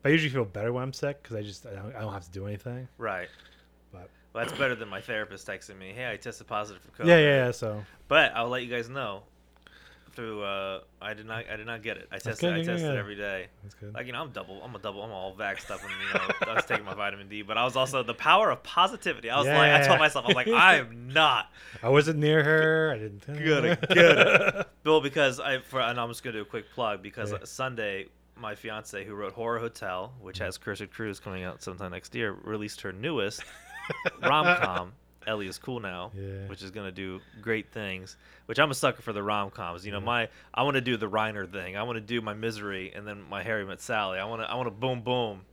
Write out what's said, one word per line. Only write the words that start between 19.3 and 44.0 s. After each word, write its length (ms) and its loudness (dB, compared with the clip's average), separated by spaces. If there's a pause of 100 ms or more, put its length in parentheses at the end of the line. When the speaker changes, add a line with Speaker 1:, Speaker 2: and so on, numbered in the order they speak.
Speaker 2:
was 100 4
like, 240 8
I 140 8
told 60 8
Speaker 1:
Yeah. 60 8
Speaker 2:
myself, 300 4
I'm 60 6
like, 140 2
Speaker 1:
<laughs> 0 -
Speaker 2:
"I 300 10
am 320 -4
not." 420 4 (320)
Speaker 1:
I 60 2
wasn't 300 6
near 240 6
her. 500 4
I 40 -4
didn't. 300 -10
Speaker 2:
Good, 600 2
Speaker 1:
<laughs> 60 4
Speaker 2:
good. 720 8 (180)
Bill, 160 6
because 400 2
I, 200 -2
for, 200 -6
and 200 0
I'm 100 -2
just 140 -12
gonna 140 -6
do 40 -6
a 40 -8
quick 280 -8
plug 300 -2
because 280 -8
Speaker 1:
Yeah. 120 -6
Speaker 2:
Sunday, 640 -6 (280)
my 200 -10
fiance, 500 -10
who 80 -12
wrote 200 -8
Horror 260 -4
Hotel, 520 -6 (100)
which 180 -14
Speaker 1:
Yeah. 60 -4
Speaker 2:
has 120 -6
Cursed 340 -8
Cruise 280 -8
coming 240 -10
out 180 -10
sometime 300 -10
next 240 -12
year, 280 -4
released 380 -8
her 100 -8
newest 520 -4 (400)
Speaker 1:
<laughs> 380 -6
Speaker 2:
rom-com, 720 2 (340)
Ellie 200 -4
Is 100 -10
Cool 220 -8
Now, 360 -10
Speaker 1:
Yeah. 320 -10
Speaker 2:
which 160 -12
is 80 -12
gonna 200 -10
do 300 -10 (200)
great 300 -4
things. 460 -10 (280)
Which 120 -4
I'm 140 4
a 20 -2
sucker 280 0
for 120 -8
the 80 -4
rom-coms. 640 -4
You 60 -8
know, 80 -6
Speaker 1:
Yeah. 60 -8
Speaker 2:
my, 240 0 (240)
I 100 2
wanna 180 2
do 160 0
the 120 -4
Reiner 420 -2
thing. 260 -8
I 60 -4
wanna 180 -4
do 200 -2
My 120 -6
Misery 600 -6
and 140 -14
then 220 -12
My 140 -6
Harry 220 -2
Met 160 -12
Sally. 380 -2